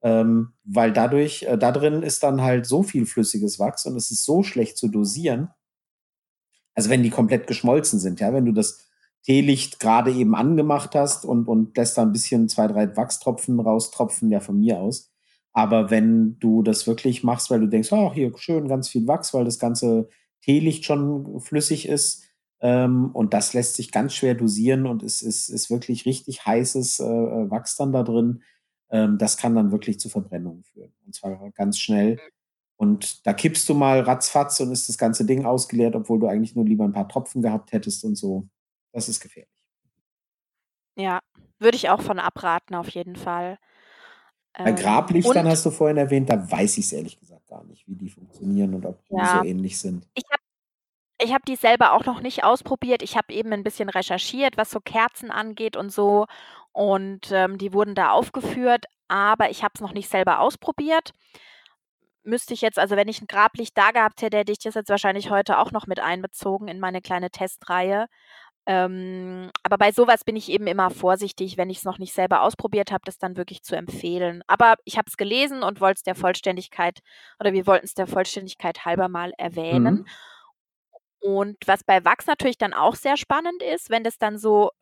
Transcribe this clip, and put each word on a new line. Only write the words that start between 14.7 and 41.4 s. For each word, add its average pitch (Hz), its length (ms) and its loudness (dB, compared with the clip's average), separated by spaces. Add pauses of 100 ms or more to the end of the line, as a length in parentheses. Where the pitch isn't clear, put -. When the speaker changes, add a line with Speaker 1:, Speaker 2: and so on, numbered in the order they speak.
Speaker 1:
aus. 107 300 -6 (420)
Aber 110 380 2
wenn 113 500 4
du 113 220 4
das 110 240 0
wirklich 120 360 -2
machst, 120 280 0
weil 120 100 4
du 110 80 2
denkst: 110 240 0
„Ah, 208 200 4
hier 131 260 -2
schön 160 300 -2
ganz 131 200 -2
viel 113 180 0
Wachs“, 156 280 -2
weil 127 100 2
das 120 140 -4
ganze 117 500 0 (320)
Teelicht 151 460 2
schon 143 540 -2
flüssig 151 480 -2
ist, - 360 -2 (360)
ähm, 127 520 2
und 107 220 0
das 104 200 0
lässt 120 220 0
sich - 160 -8
ganz 131 220 -2
schwer 127 200 2
dosieren 117 520 2
und 117 160 -4
es 107 200 -6
ist, 113 280 -4
ist - 200 -6
wirklich 120 360 -4
richtig 131 400 -6
heißes, 117 540 0
äh, 131 40 -6
äh, 117 460 -2
Wachs - 260 -6
dann 139 160 -2
da 131 100 2
drin. 117 400 0 (480)
Ähm, 107 280 2
das 107 180 0
kann 117 180 0
dann 104 180 4
wirklich 104 280 -2
zu - 80 -8
Verbrennungen 87 560 -8
führen - 280 -20 (140)
und 196 80 -20
zwar 196 380 -12
ganz 202 260 -2
schnell. 107 400 2 (580)
Und - 500 0
da 104 80 0
kippst - 340 -2
du 156 60 2
mal 135 260 4
ratzfatz 127 600 0
und 127 120 -2
ist 123 160 -4
das 107 100 -6
ganze 113 280 0
Ding 131 200 2
ausgeleert, 117 500 0
obwohl 110 240 0
du 113 60 2
eigentlich 107 300 0
nur 117 80 2
lieber 107 200 2
'n 101 80 0
paar 101 160 -4
Tropfen 131 340 -6
gehabt 110 300 -4
hättest 104 320 -4
und 107 120 -2
so. 95 320 -6 (440)
Das 117 160 -8
ist 113 120 -6
gefährlich. - 280 -20 (1500)
Speaker 2:
Ja, 185 220 -4 (380)